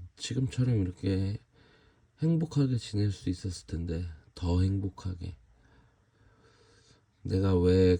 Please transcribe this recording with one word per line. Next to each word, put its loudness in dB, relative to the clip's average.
지금처럼 -2
이렇게 -2
행복하게 2
지낼 -2
수 -6
있었을 -6
텐데, -6
더 2
행복하게. -4
내가 2
왜 6